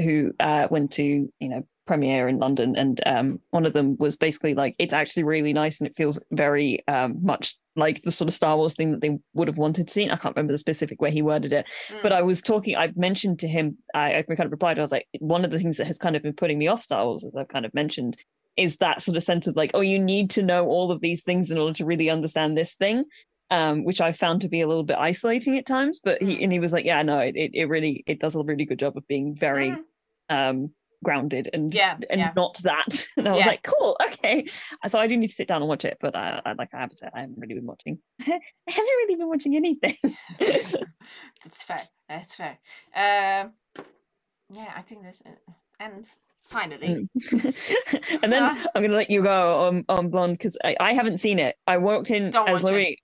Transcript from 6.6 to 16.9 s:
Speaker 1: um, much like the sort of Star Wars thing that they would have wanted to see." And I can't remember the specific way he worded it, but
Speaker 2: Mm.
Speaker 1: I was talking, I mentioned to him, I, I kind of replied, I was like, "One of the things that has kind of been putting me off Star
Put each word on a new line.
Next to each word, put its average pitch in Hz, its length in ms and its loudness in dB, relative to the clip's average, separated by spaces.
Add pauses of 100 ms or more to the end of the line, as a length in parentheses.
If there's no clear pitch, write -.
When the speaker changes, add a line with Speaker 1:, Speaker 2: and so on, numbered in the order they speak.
Speaker 1:
um, 127 360 0
much - 340 0 (180)
like 156 280 2
the 170 80 -2
sort 165 160 0
of 165 80 0
Star 156 200 2
Wars 156 200 2
thing 160 160 0
that 131 100 -2
they 147 160 0 (160)
would 147 140 0
have 156 100 -2
wanted 156 300 0
to - 60 -10
see." 202 100 0
And - 80 0
I - 40 2
can't - 200 -4
remember 147 180 0
the 147 60 0
specific - 420 -4
way 151 100 2
he 156 120 0
worded 151 280 0
it, 143 140 2 (380)
but 208 80 4
Speaker 2:
Mm. 196 40 4
Speaker 1:
I 180 60 4
was 180 200 2
talking, 208 360 0
I 165 180 0
mentioned 180 440 0
to 170 80 -4
him, 156 300 0 (180)
I, 147 240 2
I - 20 0
kind 165 200 -2
of 147 100 -2
replied, 156 260 0
I 156 60 0
was 147 80 -4
like, - 160 -2 (120)
"One 170 240 0
of 180 80 0
the 156 80 -2
things 170 180 -2
that 156 100 -2
has 165 100 -6
kind 165 180 0
of 147 60 -2
been 151 120 -4
putting 151 260 0
me 151 80 0
off 226 160 0
Star 104 200 -2